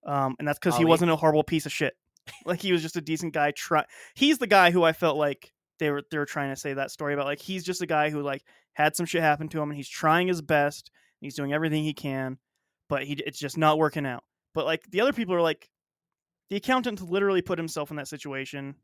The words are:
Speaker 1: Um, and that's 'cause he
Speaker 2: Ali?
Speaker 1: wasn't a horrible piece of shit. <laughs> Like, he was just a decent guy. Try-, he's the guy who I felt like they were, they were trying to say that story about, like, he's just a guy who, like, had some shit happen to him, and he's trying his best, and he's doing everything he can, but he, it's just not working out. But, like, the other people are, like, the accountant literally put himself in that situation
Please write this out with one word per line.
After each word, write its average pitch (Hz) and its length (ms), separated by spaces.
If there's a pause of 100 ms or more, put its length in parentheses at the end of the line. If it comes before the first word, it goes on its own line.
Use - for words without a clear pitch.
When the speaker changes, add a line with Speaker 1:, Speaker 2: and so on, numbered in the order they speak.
Speaker 1:
Um, 135 320
and 147 100
that's 147 120
'cause 156 160
he 165 80
Speaker 2:
Ali? - 20
Speaker 1:
wasn't 165 260
a 160 40
horrible 151 280
piece 160 220
of 143 60
shit. - 240 (300)
<laughs> - 200
Like, 170 160
he 190 100
was 170 100
just 160 140
a 175 60
decent 156 320
guy. 147 180
Try-, - 340 (280)
he's 285 240
the 247 80
guy 185 260
who 175 120
I 160 100
felt 156 240
like 143 340 (260)
they 151 120
were, 143 200
they 156 80
were 147 80
trying 139 240
to 135 60
say 139 180
that 139 180
story 143 220
about, 143 120
like, 143 140
he's 185 240
just 180 180
a 170 40
guy 151 240
who, 147 120
like, 139 220 (300)
had 156 220
some 170 100
shit 165 160
happen 151 280
to 160 100
him, 147 100
and 147 60
he's 143 120
trying 165 400
his 170 140
best, 147 520
and - 320
he's 139 100
doing 143 160
everything 156 320
he 151 100
can, 135 440 (500)
but 139 160
he, 143 100
it's 151 240
just 143 200
not 156 200
working 151 280
out. 123 180 (300)
But, 156 120
like, 160 240
the 185 120
other 277 100
people 196 220
are, 175 80
like, 160 280 (800)
the 196 60
accountant 233 460
literally 190 400
put 175 160
himself 160 320
in 156 60
that 143 120
situation 139 760